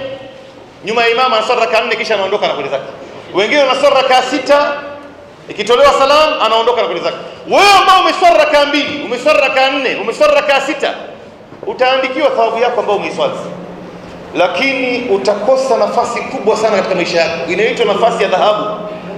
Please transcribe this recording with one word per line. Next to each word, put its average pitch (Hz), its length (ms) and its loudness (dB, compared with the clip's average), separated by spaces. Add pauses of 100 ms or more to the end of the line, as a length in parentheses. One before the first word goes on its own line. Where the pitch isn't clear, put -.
(840)
nyuma 226 180 0
ya 233 60 2
imamu 240 260 2
anaswali 226 260 0
raka 220 200 0
nne 240 160 -2
kisha 226 180 -2
anaondoka 190 340 -2
na 151 60 -2
kwenda 139 160 -6
zake. 135 140 -6 (500)
Wengine 220 260 2
wanaswali 262 360 2
raka 254 260 4
sita, 285 500 2 (760)
ikitolewa 240 440 4
salam 294 500 2
anaondoka 226 400 2
na 180 60 -2
kwenda 170 160 -4
zake. 165 120 -4 (320)
Wewe 349 220 4 (100)
ambao 370 200 6
umeswali 339 380 4
raka 294 280 4
mbili, 285 380 -4
umeswali 294 360 0
raka 262 300 2
nne, 262 260 -2
umeswali 285 380 0
raka 285 260 2
sita, 285 340 -4 (720)
utaandikiwa 262 640 0
thawabu 226 280 0
yako 240 220 0
ambayo 202 180 0
umeiswali, 156 340 -4 (1000)
lakini 247 760 -2
utakosa 208 680 0
nafasi 226 440 -2
kubwa 202 360 -2
sana 208 200 0
katika 185 180 -2
maisha 170 260 -2
yako. 147 320 -2
Inaitwa 226 340 0
nafasi 208 360 0
ya 196 60 0
dhahabu 190 360 0 (540)